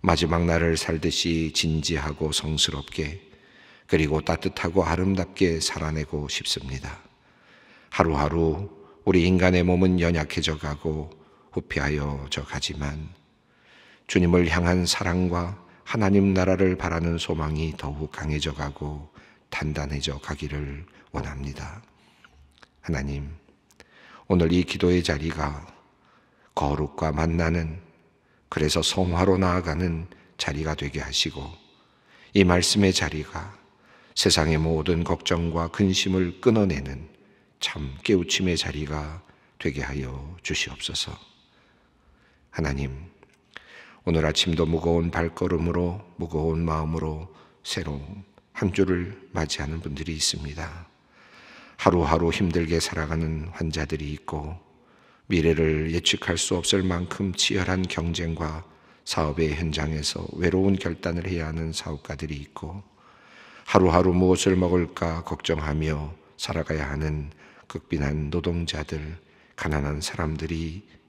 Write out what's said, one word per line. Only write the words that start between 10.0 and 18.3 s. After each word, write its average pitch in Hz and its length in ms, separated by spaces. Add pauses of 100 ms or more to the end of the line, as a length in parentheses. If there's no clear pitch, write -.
가고 76 540 (400)
후패하여져 71 920
가지만 76 640 (1000)
주님을 87 420
향한 87 360
사랑과 90 760 (200)
하나님 98 500
나라를 92 440
바라는 82 420
소망이 78 580
더욱 73 340
강해져 76 420